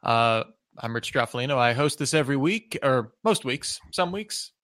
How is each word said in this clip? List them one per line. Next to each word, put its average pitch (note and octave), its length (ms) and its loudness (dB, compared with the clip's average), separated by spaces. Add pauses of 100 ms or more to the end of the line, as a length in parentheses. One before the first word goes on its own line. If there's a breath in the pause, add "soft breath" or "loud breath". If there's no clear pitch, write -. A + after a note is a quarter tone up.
Uh, A#2 440 2 (320)
I'm A#2 180 -6
Rich - 160 -6
Stroffolino. B2+ 460 0
I A#2+ 160 4
host C#3+ 260 0
this C#3+ 140 -2
every C#3 240 2
week, F#3 440 -2
or B2+ 300 2 (140)
most - 180 2
weeks, - 380 -6 (100)
some F3+ 220 -2
weeks - 400 -10 (100)